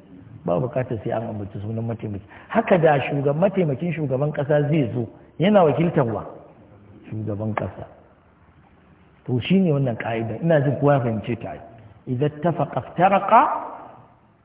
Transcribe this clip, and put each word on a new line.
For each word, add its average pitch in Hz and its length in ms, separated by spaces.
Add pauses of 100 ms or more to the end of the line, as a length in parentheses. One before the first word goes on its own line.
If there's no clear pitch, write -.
(460)
Ba 87 140
buƙatar 123 440
sai - 80
an 113 120
ambaci 104 380
sunan 113 260
mataimaki. 107 340 (280)
Haka 214 280
da 151 220
shugaban, 143 400
mataimakin 175 540
shugaban 147 400
ƙasa 147 360
zai 143 240
zo, 117 140 (320)
yana 196 240
wakiltar 147 420
wa? 104 200 (840)
Shugaban 107 460
ƙasa. 98 320 (1400)
To 127 140
shi 185 200
ne 180 120
wannan 135 260
ƙa'ida. 113 460
Ina 165 180
jin 131 180
kowa 143 140
ya 139 60
fahimce 117 420
ta. 90 120 (540)
Idan 131 220
ittafaqa 151 540
iftaraqa, 220 640 (960)